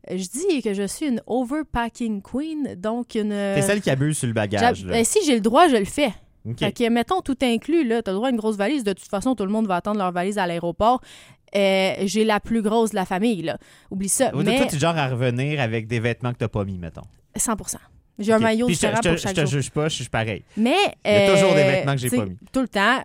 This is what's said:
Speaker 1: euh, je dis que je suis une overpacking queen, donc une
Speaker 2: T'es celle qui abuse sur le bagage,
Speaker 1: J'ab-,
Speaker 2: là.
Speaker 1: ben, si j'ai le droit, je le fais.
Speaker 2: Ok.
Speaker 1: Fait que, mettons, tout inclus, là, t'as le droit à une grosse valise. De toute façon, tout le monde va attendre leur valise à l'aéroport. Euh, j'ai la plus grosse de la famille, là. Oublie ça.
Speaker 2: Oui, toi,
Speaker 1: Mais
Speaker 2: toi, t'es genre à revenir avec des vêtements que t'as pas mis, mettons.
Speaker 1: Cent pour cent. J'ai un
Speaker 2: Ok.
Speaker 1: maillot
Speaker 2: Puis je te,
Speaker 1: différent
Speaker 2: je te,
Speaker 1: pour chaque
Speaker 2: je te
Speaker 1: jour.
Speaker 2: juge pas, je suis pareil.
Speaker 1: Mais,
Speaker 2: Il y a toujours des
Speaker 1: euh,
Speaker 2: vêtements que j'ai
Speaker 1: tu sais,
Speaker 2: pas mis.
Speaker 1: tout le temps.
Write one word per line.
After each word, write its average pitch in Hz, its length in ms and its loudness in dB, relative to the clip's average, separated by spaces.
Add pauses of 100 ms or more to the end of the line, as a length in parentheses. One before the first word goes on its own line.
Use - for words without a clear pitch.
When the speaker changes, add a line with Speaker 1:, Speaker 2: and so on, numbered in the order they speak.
(100)
Speaker 1:
euh, 180 80 -4
je 190 100 -4
dis 320 320 -2
que 208 140 -2
je 202 140 -2
suis - 180 -6
une 240 220 -2
overpacking 233 920 -4
queen, 294 540 -6
donc 220 400 -6
une 214 160 -2
Speaker 2:
T'es 202 320 -2
celle 202 180 2
qui 185 100 0
abuse 143 280 0
sur 131 80 -4
le 117 60 0
bagage, 107 460 2
Speaker 1:
J'ab-, 95 100 -10
Speaker 2:
là. 90 60 -4
Speaker 1:
ben, 226 100 2
si 403 200 2
j'ai 262 120 4
le 220 40 2
droit, 254 280 6
je 254 80 4
le 202 80 2
fais. 254 280 0 (360)
Speaker 2:
Ok. 117 100 -8
Speaker 1:
Fait - 140 -2
que, 233 160 0
mettons, 240 320 0
tout - 220 -4
inclus, 262 440 2
là, 226 160 0
t'as 196 80 -4
le 190 60 -2
droit 226 100 -2
à 269 60 2
une 233 60 0
grosse 220 180 -2
valise. 240 260 0
De 202 100 -2
toute - 160 -10
façon, 220 280 -2
tout 202 80 -4
le 190 80 -2
monde 220 160 0
va 180 80 0
attendre 208 220 -2
leur 185 120 0
valise 185 280 -4
à 180 100 0
l'aéroport. 175 520 0 (540)
Euh, 190 380 4 (140)
j'ai 214 180 0
la 208 160 2
plus 226 200 -2
grosse 214 300 2
de 208 60 -6
la 185 80 0
famille, 196 380 0
là. 156 140 -6 (360)
Oublie 196 160 -4
ça. - 260 2
Speaker 2:
Oui, 131 80 0
toi, 208 100 2
Speaker 1:
Mais 247 60 2
Speaker 2:
toi, - 80 4
t'es 151 140 -4
genre 165 160 2
à 143 100 0
revenir 131 540 -2
avec 113 260 -2
des 117 140 -2
vêtements 120 320 -2
que - 60 -10
t'as 117 100 -2
pas 104 160 -4
mis, 98 120 -6
mettons. 85 260 -12 (340)
Speaker 1:
Cent 220 180 -2
pour - 140 -8
cent. - 100 -10 (400)
J'ai 208 140 0
un 220 40 6
Speaker 2:
Ok. 220 80 4
Speaker 1:
maillot 226 220 2
Speaker 2:
Puis 175 100 0
je - 40 -4
te, 233 60 2
Speaker 1:
différent 208 160 0
Speaker 2:
je 185 60 0
te, - 60 -
Speaker 1:
pour 170 40 -2
chaque 196 180 -4
Speaker 2:
je 160 60 2
te 147 40 2
Speaker 1:
jour. 139 140 0
Speaker 2:
juge 131 100 -4
pas, 156 200 -2
je - 40 -4
suis 127 140 -8
pareil. 110 340 -4 (140)
Speaker 1:
Mais, 233 180 2 (300)
Speaker 2:
Il 208 80 2
y - 40 6
a 196 180 6
toujours 196 200 6
des 190 60 6
Speaker 1:
euh, - 100 6
Speaker 2:
vêtements - 220 0
que 135 60 0
j'ai 123 100 -4
Speaker 1:
tu 123 80 0
sais, 110 60 2
Speaker 2:
pas 98 60 -4
mis. 90 80 -10 (140)
Speaker 1:
tout 262 120 -2
le 233 60 -2
temps. 220 360 2